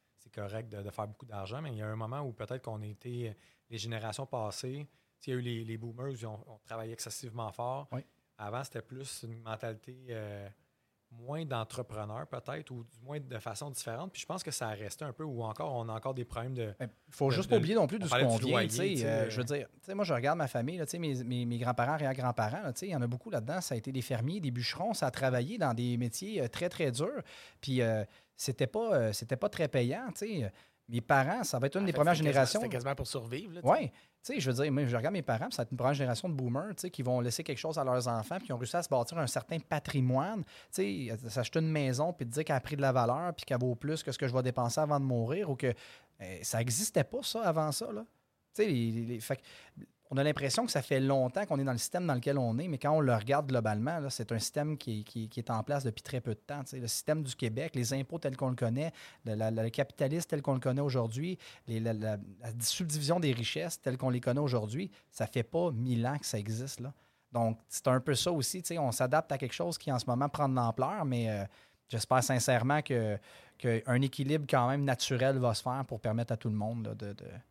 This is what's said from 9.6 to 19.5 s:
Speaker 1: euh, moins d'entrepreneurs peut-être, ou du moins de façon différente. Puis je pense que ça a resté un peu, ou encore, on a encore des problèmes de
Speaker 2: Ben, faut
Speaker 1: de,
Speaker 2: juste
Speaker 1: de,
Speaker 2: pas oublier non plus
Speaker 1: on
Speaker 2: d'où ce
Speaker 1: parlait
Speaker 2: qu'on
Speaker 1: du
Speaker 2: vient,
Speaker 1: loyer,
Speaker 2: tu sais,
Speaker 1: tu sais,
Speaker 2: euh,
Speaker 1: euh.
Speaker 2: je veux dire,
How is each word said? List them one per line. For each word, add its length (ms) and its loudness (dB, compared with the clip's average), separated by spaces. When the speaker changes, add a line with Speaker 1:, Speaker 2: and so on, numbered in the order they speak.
Speaker 1:
euh, 380 -8
moins 340 -8
d'entrepreneurs 800 -6
peut-être, 460 -10
ou 120 -10
du 200 -20
moins 160 -8
de 180 -8
façon 320 -8
différente. 420 -8
Puis 120 -10
je 20 -16
pense 160 -6
que 80 -10
ça 200 -4
a 40 -4
resté 320 -8
un 80 -8
peu, 100 -10
ou 200 -4
encore, 320 -4
on 120 -4
a 60 -6
encore 220 -4
des 100 -6
problèmes 300 -6
de 240 -4
Speaker 2:
Ben, 100 -6
faut 180 2
Speaker 1:
de, 60 4
Speaker 2:
juste 160 0
Speaker 1:
de, 40 10
Speaker 2:
pas 40 8
oublier 160 4
non 100 6
plus 120 0
Speaker 1:
on 20 -4
Speaker 2:
d'où 60 -2
ce 40 0
Speaker 1:
parlait 160 6
Speaker 2:
qu'on 140 6
Speaker 1:
du 60 0
Speaker 2:
vient, 80 4
Speaker 1:
loyer, 140 4
Speaker 2:
tu 100 -4
sais, 120 2
Speaker 1:
tu 80 0
sais, 80 2
Speaker 2:
euh, 40 2
Speaker 1:
euh. 200 2
Speaker 2:
je 80 -4
veux 60 2
dire, 300 -2